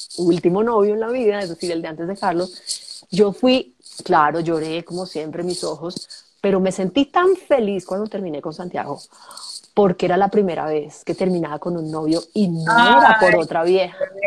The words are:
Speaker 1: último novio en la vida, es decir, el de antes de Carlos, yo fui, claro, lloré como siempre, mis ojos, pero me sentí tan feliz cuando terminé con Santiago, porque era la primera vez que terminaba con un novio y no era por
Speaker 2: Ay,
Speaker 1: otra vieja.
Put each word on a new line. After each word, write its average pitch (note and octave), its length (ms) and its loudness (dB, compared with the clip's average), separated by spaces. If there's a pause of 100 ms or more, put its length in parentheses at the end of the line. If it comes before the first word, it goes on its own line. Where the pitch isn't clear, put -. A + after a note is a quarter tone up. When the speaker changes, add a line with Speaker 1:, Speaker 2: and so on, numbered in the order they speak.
(180)
Speaker 1:
último F3 440 2
novio G#3 320 2
en A3 60 -2
la A3 80 -4
vida, A3 320 0
es F#3 100 -6
decir, E3+ 220 -6
el E3 100 -4
de E3 60 -8
antes E3 200 -8
de G3 80 -6
Carlos, - 920 -6
yo G3+ 220 2
fui, B3+ 420 0 (300)
claro, D#3+ 360 4
lloré D#3+ 440 -4
como F3+ 200 -8
siempre, D#3 380 -8
mis F3+ 220 -4
ojos, E3 440 -8 (320)
pero G3 200 2
me F#3+ 120 0
sentí G3 340 0
tan F#4 300 2
feliz G3+ 480 -2
cuando G3+ 240 -6
terminé F3 320 -8
con D#3 140 -8
Santiago, D3+ 460 -8 (720)
porque F#3 320 2
era F3 100 0
la G3 120 2
primera F3 380 0
vez D3+ 380 -6
que E3 100 -4
terminaba E3+ 440 -2
con F3+ 180 -6
un D#3 140 -6
novio D#3+ 320 -2 (120)
y G#3 140 2
no E3 240 0
era A#3+ 480 6
por F3+ 140 6
Speaker 2:
Ay, E3+ 60 4
Speaker 1:
otra E3 240 -2
vieja. F3+ 320 2 (300)